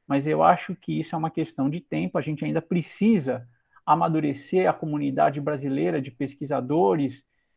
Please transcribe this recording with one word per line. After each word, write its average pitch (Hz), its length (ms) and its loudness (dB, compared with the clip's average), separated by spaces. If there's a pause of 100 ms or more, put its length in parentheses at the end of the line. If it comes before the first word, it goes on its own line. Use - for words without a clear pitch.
mas 139 180 0
eu 156 160 2
acho 175 340 4
que 156 240 -6
isso 156 160 -6
é - 20 -2
uma 160 120 -2
questão 156 400 -4
de 165 120 -6
tempo. 165 360 -4
A 156 40 -2
gente 156 240 -6
ainda 151 160 -2
precisa 175 840 0 (400)
amadurecer 165 840 2
a - 40 0
comunidade 147 680 0
brasileira 143 600 -2
de 131 100 -10
pesquisadores 143 1120 -2 (320)